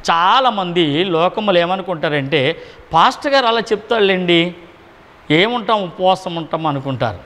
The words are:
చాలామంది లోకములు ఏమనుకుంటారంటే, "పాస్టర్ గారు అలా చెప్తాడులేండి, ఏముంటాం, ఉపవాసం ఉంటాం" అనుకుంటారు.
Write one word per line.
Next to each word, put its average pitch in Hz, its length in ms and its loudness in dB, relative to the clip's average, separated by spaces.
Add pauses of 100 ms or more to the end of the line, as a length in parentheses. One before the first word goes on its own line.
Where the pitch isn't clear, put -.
(100)
చాలామంది 180 920 2
లోకములు 180 540 0
ఏమనుకుంటారంటే, 160 1040 -2 (300)
"పాస్టర్ 247 400 2
గారు 269 140 2
అలా 226 140 0
చెప్తాడులేండి, 185 920 0 (760)
ఏముంటాం, 208 540 0
ఉపవాసం 185 500 -2
ఉంటాం" 160 320 -6
అనుకుంటారు. 131 600 -4